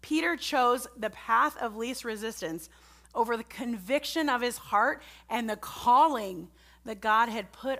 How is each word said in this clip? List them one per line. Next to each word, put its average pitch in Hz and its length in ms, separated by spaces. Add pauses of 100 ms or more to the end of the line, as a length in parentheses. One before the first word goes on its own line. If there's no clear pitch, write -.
Peter 320 340
chose 247 600
the 214 140
path 240 480
of 220 180
least 240 280
resistance 208 640 (460)
over 233 220
the 226 80
conviction 262 840
of 247 140
his 240 160
heart 220 460 (260)
and 226 180
the 214 60
calling 233 960 (360)
that 220 160
God 220 280
had 220 240
put 262 280